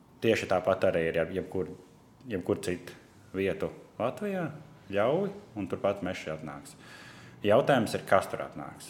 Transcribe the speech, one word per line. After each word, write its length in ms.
tieši 260
tāpat 400
arī 200
ir 120
jeb-, 180
jebkur, 320
jebkur 340
citu 320
vietu 360
Latvijā. 540
Ļauj, 460
un 120
turpat 380
mežs 260
atnāks. 460
Jautājums 500
ir, 140
kas 240
tur 140
atnāks? 440